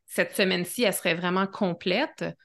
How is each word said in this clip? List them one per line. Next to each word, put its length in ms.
cette 300
semaine-ci, 460
elle 100
serait 220
vraiment 320
complète, 760